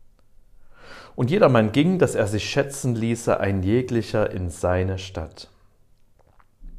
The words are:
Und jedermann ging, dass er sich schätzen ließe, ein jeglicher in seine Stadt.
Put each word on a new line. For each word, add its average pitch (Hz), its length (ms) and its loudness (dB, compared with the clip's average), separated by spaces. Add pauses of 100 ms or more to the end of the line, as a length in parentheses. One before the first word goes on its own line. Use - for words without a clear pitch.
(1160)
Und 123 140 0
jedermann 127 420 4
ging, 165 260 4
dass - 160 2
er 110 140 2
sich 101 200 -4
schätzen 139 460 -2
ließe, 113 460 0
ein 98 220 0
jeglicher 113 680 0
in 90 180 -6
seine 92 480 -2
Stadt. - 540 -12 (1300)